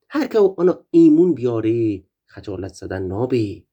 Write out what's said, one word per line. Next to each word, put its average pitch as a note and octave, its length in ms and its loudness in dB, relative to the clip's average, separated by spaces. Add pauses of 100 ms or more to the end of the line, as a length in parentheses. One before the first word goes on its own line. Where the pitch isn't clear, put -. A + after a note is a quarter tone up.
هر C#4 180 -4
که A3+ 100 -2
او F#3+ 220 2
آنو F3 300 0
ایمون E3 440 6
بیاره A2+ 720 -2 (220)
خجالت F#2+ 480 -12
زدن F#2 300 -10
نابی. G2+ 680 -6